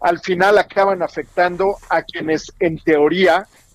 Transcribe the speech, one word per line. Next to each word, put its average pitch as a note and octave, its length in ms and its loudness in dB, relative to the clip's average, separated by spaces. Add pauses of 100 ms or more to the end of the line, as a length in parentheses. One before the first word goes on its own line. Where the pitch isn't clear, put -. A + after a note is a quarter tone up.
al E3+ 180 0
final F#3+ 380 2
acaban G3 440 0
afectando F3+ 760 -4 (120)
a E3 120 0
quienes D#3 580 -6
en E3 200 -2
teoría, E3 680 2 (280)